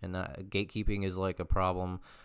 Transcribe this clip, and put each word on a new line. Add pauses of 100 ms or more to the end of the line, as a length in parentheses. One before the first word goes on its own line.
and
that
gatekeeping
is,
like,
a
problem (260)